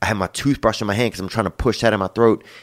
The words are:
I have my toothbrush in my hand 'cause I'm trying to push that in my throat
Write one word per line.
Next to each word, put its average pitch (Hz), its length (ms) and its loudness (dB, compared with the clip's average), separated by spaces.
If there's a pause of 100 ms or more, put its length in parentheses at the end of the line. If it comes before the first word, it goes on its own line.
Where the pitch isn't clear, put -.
I - 60 -2
have 107 100 0
my 95 120 -2
toothbrush - 520 0
in 110 60 -4
my 101 80 0
hand 113 180 0
'cause 92 80 -12
I'm 92 80 -6
trying 110 160 -2
to 92 60 -2
push - 300 -2
that 113 120 4
in 104 80 0
my 95 80 -2
throat 113 360 2 (180)